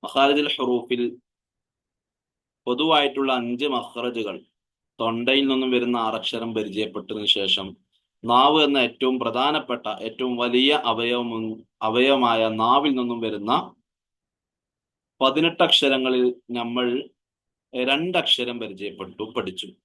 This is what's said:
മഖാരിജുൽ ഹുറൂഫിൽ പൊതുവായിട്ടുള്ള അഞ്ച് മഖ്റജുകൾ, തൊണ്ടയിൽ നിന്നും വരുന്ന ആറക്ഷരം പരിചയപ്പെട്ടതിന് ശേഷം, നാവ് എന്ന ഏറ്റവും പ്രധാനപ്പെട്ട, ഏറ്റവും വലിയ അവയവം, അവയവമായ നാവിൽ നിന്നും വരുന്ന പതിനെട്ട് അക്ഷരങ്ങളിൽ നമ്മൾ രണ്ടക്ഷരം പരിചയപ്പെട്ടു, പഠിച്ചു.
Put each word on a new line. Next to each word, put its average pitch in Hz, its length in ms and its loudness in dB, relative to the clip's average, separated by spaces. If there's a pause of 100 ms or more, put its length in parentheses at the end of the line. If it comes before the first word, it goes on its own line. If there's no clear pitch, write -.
മഖാരിജുൽ 143 520 2
ഹുറൂഫിൽ 123 480 -2 (1600)
പൊതുവായിട്ടുള്ള 139 640 2 (100)
അഞ്ച് 120 360 -4
മഖ്റജുകൾ, 117 600 -6 (640)
തൊണ്ടയിൽ 120 520 2
നിന്നും 131 240 0
വരുന്ന 120 220 2 (100)
ആറക്ഷരം 113 480 -6
പരിചയപ്പെട്ടതിന് 104 840 -6
ശേഷം, 98 300 -2 (640)
നാവ് 143 340 6
എന്ന 143 120 2 (100)
ഏറ്റവും 127 340 0
പ്രധാനപ്പെട്ട, 123 640 -2 (220)
ഏറ്റവും 123 340 -4
വലിയ 123 300 4 (200)
അവയവം, 120 380 -2 (580)
അവയവമായ 123 540 4 (200)
നാവിൽ 135 380 4
നിന്നും 120 260 -4
വരുന്ന 107 280 -2 (1700)
പതിനെട്ട് 156 460 2
അക്ഷരങ്ങളിൽ 131 580 2 (340)
നമ്മൾ 120 280 -2 (1040)
രണ്ടക്ഷരം 143 720 -2
പരിചയപ്പെട്ടു, 98 600 -10 (140)
പഠിച്ചു. 95 320 -8 (160)